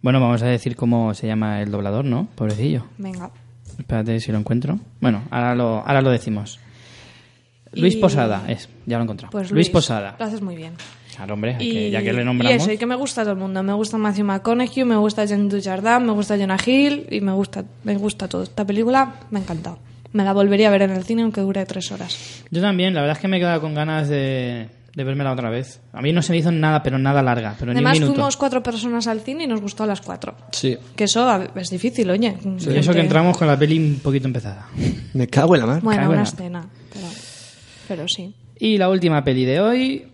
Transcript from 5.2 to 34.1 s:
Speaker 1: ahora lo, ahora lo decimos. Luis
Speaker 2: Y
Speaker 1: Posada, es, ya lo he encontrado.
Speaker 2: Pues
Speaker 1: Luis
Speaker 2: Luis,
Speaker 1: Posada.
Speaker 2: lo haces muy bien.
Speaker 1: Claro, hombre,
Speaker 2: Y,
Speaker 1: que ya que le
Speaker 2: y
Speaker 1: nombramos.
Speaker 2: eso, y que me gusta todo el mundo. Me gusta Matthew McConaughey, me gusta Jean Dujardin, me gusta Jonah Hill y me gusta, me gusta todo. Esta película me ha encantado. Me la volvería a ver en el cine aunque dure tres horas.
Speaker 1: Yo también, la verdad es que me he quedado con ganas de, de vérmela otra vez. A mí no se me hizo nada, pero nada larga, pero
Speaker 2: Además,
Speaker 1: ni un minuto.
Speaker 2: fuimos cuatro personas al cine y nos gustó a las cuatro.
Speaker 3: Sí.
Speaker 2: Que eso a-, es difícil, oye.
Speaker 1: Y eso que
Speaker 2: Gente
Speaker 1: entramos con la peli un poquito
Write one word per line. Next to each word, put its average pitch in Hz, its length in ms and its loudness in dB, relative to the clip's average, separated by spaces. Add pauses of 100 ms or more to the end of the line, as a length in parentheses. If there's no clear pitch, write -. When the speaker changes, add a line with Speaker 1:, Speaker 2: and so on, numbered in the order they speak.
Speaker 1:
ahora 123 260 0
lo, 117 280 0
ahora 139 180 2
lo 131 80 4
decimos. 107 500 -2 (1120)
Luis 180 240 2
Speaker 2:
Y - 20 -2
Speaker 1:
Posada, 123 500 2
es, - 200 -6 (180)
ya 117 100 -2
lo 117 60 0
he - 20 0
encontrado. - 260 -8
Speaker 2:
Pues 190 200 -6
Speaker 1:
Luis 170 160 4
Speaker 2:
Luis, - 40 -4
Speaker 1:
Posada. 113 480 0
Speaker 2:
lo 226 60 -6
haces 214 160 -6
muy 185 160 -8
bien. 160 160 -14 (420)
Speaker 1:
Claro, 98 200 -8
hombre, 110 240 -2
Speaker 2:
Y, 233 140 -2
Speaker 1:
que 214 180 -2
ya 110 120 0
que 113 100 0
le 123 100 0
Speaker 2:
y - 20 0
Speaker 1:
nombramos. 123 380 2
Speaker 2:
eso, 202 100 2
y 214 60 -2
que 233 80 -2
me 247 80 0
gusta 254 280 -4
todo 208 100 0
el 190 60 -4
mundo. 190 240 -4
Me 196 120 0
gusta 214 240 -2
Matthew 208 260 0
McConaughey, 233 600 0
me 240 120 4
gusta 214 280 2
Jean 202 240 0
Dujardin, 202 580 0
me 226 60 2
gusta 208 260 0
Jonah 190 260 0
Hill 285 460 2
y 208 100 -4
me 196 120 0
gusta, 196 320 -2 (200)
me 208 120 0
gusta 202 320 -4
todo. 180 160 -4
Esta 208 200 -6
película 226 520 2 (140)
me 208 100 -4
ha - 20 -6
encantado. 170 360 -8 (340)
Me 208 120 2
la 196 80 2
volvería 202 360 6
a - 20 6
ver 196 120 4
en 190 100 2
el 185 120 -2
cine 226 180 -2
aunque 220 180 -2
dure 190 260 -2
tres 185 260 -8
horas. - 580 -12
Speaker 1:
Yo 170 120 0
también, 190 320 2
la 156 60 0
verdad 147 160 0
es - 40 -12
que 196 80 -2
me 190 80 2
he 180 40 2
quedado 170 200 2
con 151 140 -4
ganas 156 340 -2
de, 131 600 -2 (260)
de 139 100 -6
vérmela 135 280 -2
otra 123 180 -4
vez. 127 300 -6 (120)
A 113 100 -12
mí 143 100 2
no 170 100 2
se 175 100 0
me 165 60 2
hizo 165 120 2
nada, 156 320 2
pero 135 160 0
nada 139 240 4
larga, 120 360 0
pero 123 140 -4
Speaker 2:
Además, - 200 4
Speaker 1:
ni 160 60 4
un 156 60 4
minuto. 277 160 4
Speaker 2:
fuimos 277 160 0
cuatro 254 260 0
personas 233 440 -4
al 220 140 -2
cine 277 240 -8
y - 20 -4
nos 226 140 -2
gustó 202 240 -6
a - 20 0
las 202 140 -2
cuatro. - 340 -12 (180)
Speaker 3:
Sí. 131 240 -2 (200)
Speaker 2:
Que 208 80 0
eso 233 240 4
a-, 190 260 2
es 185 160 -8
difícil, 208 400 0
oye. 208 340 2
Speaker 1:
Y 190 120 -4
eso 175 140 -4
que 147 120 4
Speaker 2:
Gente 170 180 4
Speaker 1:
entramos 165 380 4
con 165 80 4
la 143 120 4
peli 151 200 4
un 147 240 2
poquito 135 240 0